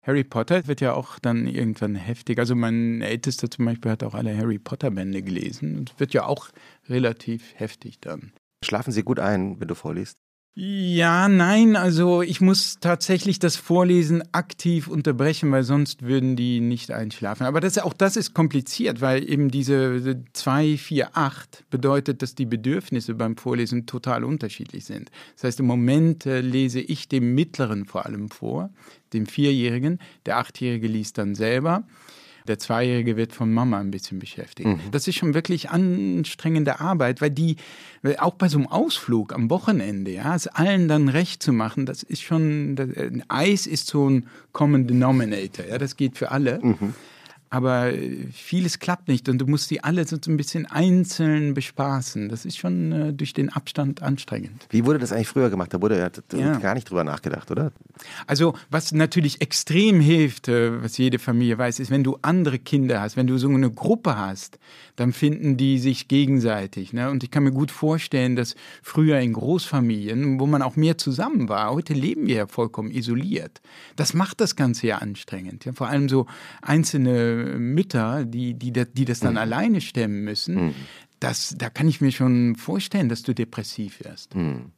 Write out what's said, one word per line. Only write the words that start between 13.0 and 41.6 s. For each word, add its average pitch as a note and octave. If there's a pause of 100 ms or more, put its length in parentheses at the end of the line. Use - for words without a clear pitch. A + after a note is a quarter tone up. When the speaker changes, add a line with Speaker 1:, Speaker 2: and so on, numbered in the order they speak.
Speaker 1:
das E3+
Vorlesen F3 (120)
aktiv E3+
unterbrechen, D3
weil C3+
sonst C#3
würden C3
die B2
nicht A#2
einschlafen. A2
Aber D3
das, F#3
auch E3+
das G3
ist -
kompliziert, C#3
weil C3
eben C#3+
diese C3 (120)
zwei, D3
vier, -
acht -
bedeutet, C#3
dass C3
die C3+
Bedürfnisse A#2
beim A2+
Vorlesen A#2+
total A#2+
unterschiedlich -
sind. - (280)
Das -
heißt, B2
im C3
Moment, C#3
äh, C3
lese B2+
ich -
dem B2
Mittleren B2
vor -
allem G#2
vor, D3+ (440)
dem A2
Vierjährigen. C#3 (300)
Der A2+
Achtjährige A#2+
liest A2
dann G2+
selber. C3 (640)
Der G#2+
Zweijährige A#2+
wird A2+
von A2+
Mama A#2
ein G2+
bisschen F#2+
beschäftigt. -
Speaker 2:
Mhm. F#2 (120)
Speaker 1:
Das D3
ist F3+
schon D3+
wirklich E3
anstrengende E3+
Arbeit, C#3+
weil D3
die, D#3+ (460)
weil C#3
auch F3
bei F3+
so D3
einem C3+
Ausflug A#2+
am A#2
Wochenende, G#2
ja, B2+
es -
allen F3+
dann D3+
recht D#3
zu C#3
machen, A2+